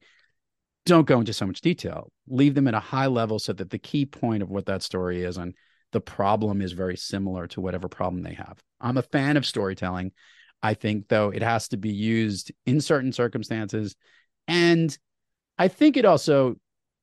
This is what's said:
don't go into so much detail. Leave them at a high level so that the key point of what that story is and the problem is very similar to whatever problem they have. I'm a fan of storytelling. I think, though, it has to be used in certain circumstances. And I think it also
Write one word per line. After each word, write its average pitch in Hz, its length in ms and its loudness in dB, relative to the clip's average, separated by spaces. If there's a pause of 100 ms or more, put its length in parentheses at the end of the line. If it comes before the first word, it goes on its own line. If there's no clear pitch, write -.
(840)
don't 165 200 8
go 127 140 4
into 110 140 -2
so 104 120 -4
much 95 160 -6
detail. 90 500 -4 (160)
Leave 135 280 4
them 139 120 4
at 117 60 2
a 110 60 2
high 135 280 -2
level 113 300 0
so - 160 -6
that 90 160 -10
the 104 80 -8
key 143 280 -2
point 113 360 -4
of 90 80 -6
what 98 160 -6
that 95 160 -4
story 90 420 -4
is 90 140 -6
and 90 160 -10 (380)
the 104 100 -2
problem 101 600 0
is 92 100 -4
very 90 260 -4
similar 92 500 -6
to - 140 -10
whatever 92 260 -6
problem 90 360 -4
they 85 100 -10
have. - 300 -18 (160)
I'm 123 180 -2
a 123 60 0
fan 147 340 0
of 131 80 0
storytelling. 95 680 -4 (480)
I 107 120 2
think, 107 340 -4
though, 107 220 2
it 101 120 -4
has 113 280 0
to 117 80 -6
be 104 140 -4
used 107 600 -2 (140)
in 139 160 2
certain 131 300 0
circumstances. 110 840 -4 (520)
And 170 500 4 (600)
I 190 100 4
think 285 300 4
it 233 80 4
also 139 500 4 (480)